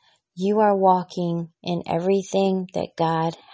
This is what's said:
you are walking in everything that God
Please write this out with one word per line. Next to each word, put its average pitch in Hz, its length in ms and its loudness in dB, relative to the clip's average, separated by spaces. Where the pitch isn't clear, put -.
you 202 240 0
are 208 160 4
walking 180 720 0
in 175 240 -4
everything 190 880 0
that - 220 -6
God 165 400 0